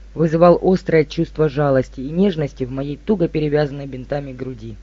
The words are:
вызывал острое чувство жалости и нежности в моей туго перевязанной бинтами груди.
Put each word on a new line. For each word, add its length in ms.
вызывал 420
острое 440
чувство 440
жалости 520
и 100
нежности 540
в 60
моей 260
туго 320
перевязанной 580
бинтами 460
груди. 500